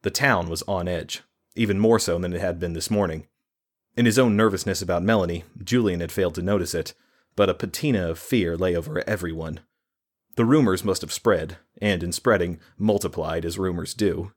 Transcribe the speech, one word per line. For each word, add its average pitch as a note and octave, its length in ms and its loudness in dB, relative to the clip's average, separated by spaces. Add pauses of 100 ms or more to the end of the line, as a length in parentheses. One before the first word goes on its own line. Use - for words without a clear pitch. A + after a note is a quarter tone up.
The G2+ 80 -2
town G#2+ 360 2
was E2 200 -6
on F2+ 200 -2
edge, E2+ 360 -6 (320)
even G2+ 240 0
more A2+ 180 6
so F2 220 0
than F2+ 140 -4
it F2 60 -4
had F2 200 -2
been E2+ 140 -4
this E2 180 -6
morning. F2+ 340 -2 (720)
In A#2+ 80 4
his A2+ 140 4
own A#2 180 4
nervousness G2 420 2
about F2 220 -2
Melanie, F2+ 420 0 (200)
Julian G2 380 2
had E2+ 100 -6
failed F2+ 240 0
to F2 80 -6
notice F#2 320 -2
it, D#2+ 180 -6 (420)
but G2+ 140 4
a F2 60 0
patina G#2 540 -2
of E2 100 -6
fear F2+ 360 0
lay F2 200 0
over D#2+ 320 -4
everyone. E2 540 -6 (760)
The A2+ 100 4
rumors A2+ 380 4
must G2 180 0
have - 100 -10
spread, E2 460 0 (240)
and G2 220 0
in F2 80 -4
spreading, F2 480 0 (180)
multiplied E2 680 -2
as E2+ 140 -6
rumors F2 380 -4
do. F#2+ 420 -2